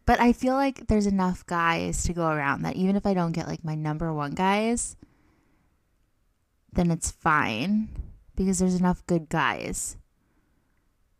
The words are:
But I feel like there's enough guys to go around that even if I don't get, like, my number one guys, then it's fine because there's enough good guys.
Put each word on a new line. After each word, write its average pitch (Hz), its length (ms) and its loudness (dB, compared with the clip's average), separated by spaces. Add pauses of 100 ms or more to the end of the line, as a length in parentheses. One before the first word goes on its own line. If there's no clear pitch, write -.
But 240 140 4
I 240 140 6
feel 254 200 0
like 269 340 -2
there's 208 200 2
enough 185 400 0
guys 170 560 0
to 180 100 0
go 170 140 0
around 147 340 0
that 160 140 -4
even 190 200 2
if 202 100 -2
I 202 80 2
don't 170 180 0
get, 165 160 -4
like, 156 160 -8
my 156 120 -4
number 156 380 -4
one 147 180 -4
guys, 208 640 0 (1800)
then 175 200 2
it's 165 200 -2
fine 156 800 0 (460)
because 190 240 2
there's 185 160 2
enough 180 320 2
good 165 220 0
guys. - 680 -2 (1200)